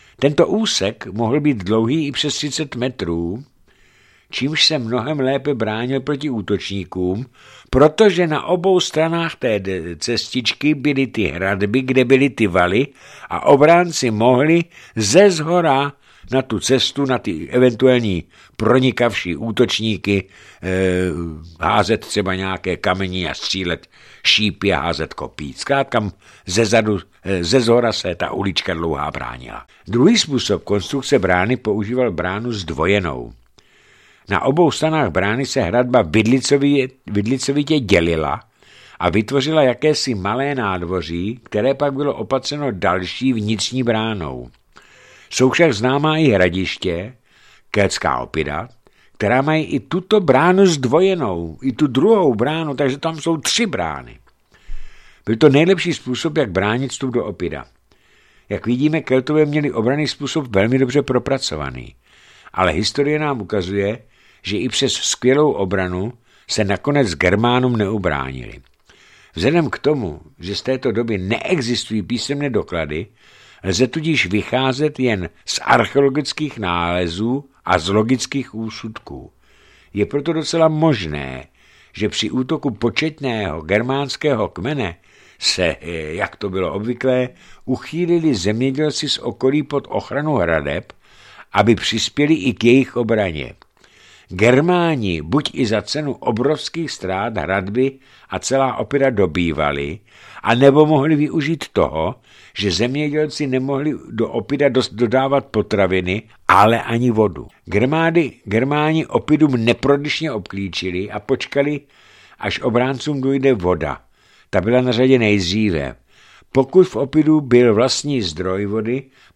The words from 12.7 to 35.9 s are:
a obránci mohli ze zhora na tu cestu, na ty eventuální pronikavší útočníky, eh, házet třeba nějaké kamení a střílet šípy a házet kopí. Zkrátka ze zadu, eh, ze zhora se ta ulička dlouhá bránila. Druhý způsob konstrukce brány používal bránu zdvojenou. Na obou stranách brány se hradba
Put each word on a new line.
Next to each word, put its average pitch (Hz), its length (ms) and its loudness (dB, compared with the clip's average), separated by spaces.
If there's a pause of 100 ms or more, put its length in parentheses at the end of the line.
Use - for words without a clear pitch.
a 85 160 -6
obránci 151 640 6
mohli 127 540 4 (320)
ze 127 340 6
zhora 156 640 0 (380)
na 131 120 2
tu 113 180 -4
cestu, 135 440 0
na 127 140 0
ty 85 300 -8
eventuální 123 760 2 (320)
pronikavší 113 800 0
útočníky, 104 920 -2 (340)
eh, 85 60 -6 (920)
házet 101 400 2
třeba 95 340 -4
nějaké 95 420 -4
kamení 92 520 -2
a 69 60 -6
střílet 87 540 -6 (360)
šípy 101 480 0
a 76 80 0
házet 78 340 -4
kopí. 73 380 -10
Zkrátka 120 600 -2 (340)
ze 95 180 2
zadu, 107 340 2 (260)
eh, 92 200 -2
ze 110 160 2
zhora 117 320 2
se 92 220 -6
ta 82 160 -6
ulička 95 440 -4
dlouhá 78 360 -4
bránila. 60 560 -12 (220)
Druhý 139 300 4
způsob 117 460 -2
konstrukce 123 540 0
brány 92 380 2
používal 110 560 -2
bránu 95 400 -6
zdvojenou. 80 800 -2 (960)
Na 98 120 0
obou 151 300 4
stranách 156 400 0
brány 104 360 -2
se - 140 -2
hradba 120 420 2